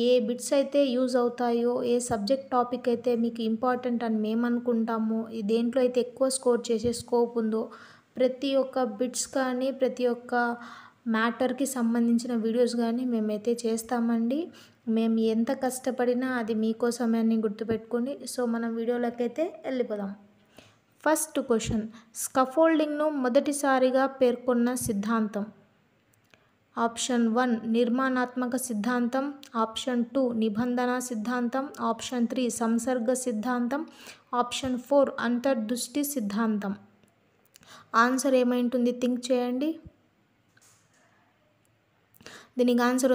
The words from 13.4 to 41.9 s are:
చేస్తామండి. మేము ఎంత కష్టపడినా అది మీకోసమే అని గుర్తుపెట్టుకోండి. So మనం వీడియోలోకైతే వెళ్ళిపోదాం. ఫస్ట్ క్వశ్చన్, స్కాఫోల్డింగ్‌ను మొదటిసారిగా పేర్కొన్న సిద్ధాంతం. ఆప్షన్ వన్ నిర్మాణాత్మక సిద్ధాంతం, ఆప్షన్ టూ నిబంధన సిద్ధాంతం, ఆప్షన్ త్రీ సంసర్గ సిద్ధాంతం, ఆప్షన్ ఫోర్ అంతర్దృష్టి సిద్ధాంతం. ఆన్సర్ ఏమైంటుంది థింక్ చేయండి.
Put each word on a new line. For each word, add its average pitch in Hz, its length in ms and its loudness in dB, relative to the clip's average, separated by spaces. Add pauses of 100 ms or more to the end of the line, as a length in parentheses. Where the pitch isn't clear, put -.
చేస్తామండి. 233 760 0 (560)
మేము 226 220 2 (160)
ఎంత 233 160 2 (120)
కష్టపడినా 247 640 -2 (120)
అది 220 140 -2
మీకోసమే 226 680 0
అని 226 200 4
గుర్తుపెట్టుకోండి. 226 680 -4 (200)
So - 80 -6 (140)
మనం 233 240 -4
వీడియోలోకైతే 240 680 -2 (220)
వెళ్ళిపోదాం. 208 440 -4 (960)
ఫస్ట్ 311 340 2 (100)
క్వశ్చన్, 220 360 0 (380)
స్కాఫోల్డింగ్‌ను 302 840 2 (160)
మొదటిసారిగా 262 840 2 (140)
పేర్కొన్న 240 500 2 (180)
సిద్ధాంతం. 208 580 0 (1300)
ఆప్షన్ 233 480 0 (120)
వన్ 247 180 2 (220)
నిర్మాణాత్మక 247 800 0 (120)
సిద్ధాంతం, 240 580 -2 (380)
ఆప్షన్ 240 400 -2 (100)
టూ 269 100 2 (200)
నిబంధన 247 480 0 (180)
సిద్ధాంతం, 240 560 -2 (260)
ఆప్షన్ 233 420 -2
త్రీ 254 120 0 (160)
సంసర్గ 233 480 0 (160)
సిద్ధాంతం, 247 560 -2 (600)
ఆప్షన్ 254 360 -2 (120)
ఫోర్ 277 220 6 (160)
అంతర్దృష్టి 240 760 0 (100)
సిద్ధాంతం. 208 600 -2 (1300)
ఆన్సర్ 262 380 2
ఏమైంటుంది 247 500 2 (100)
థింక్ 247 260 0
చేయండి. 254 420 0 (2750)